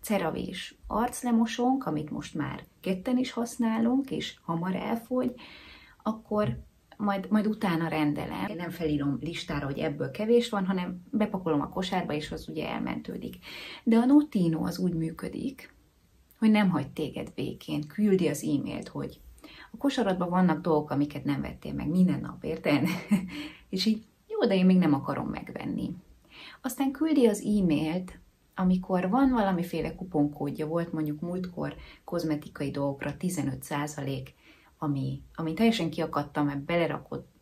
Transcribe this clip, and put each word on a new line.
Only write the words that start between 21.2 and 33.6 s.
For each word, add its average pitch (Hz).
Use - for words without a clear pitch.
nem 143
vettél -
meg 139
minden 180
nap, -
érted? 160
<laughs> -
És 190
így, 220
jó, 427
de 196
én 185
még 185
nem 160
akarom 139
megvenni. -
Aztán 269
küldi 285
az 208
e-mailt, 180
amikor 185
van 262
valamiféle 175
kuponkódja, 147
volt 170
mondjuk 151
múltkor 175
kozmetikai 151
dolgokra 139
tizenöt 143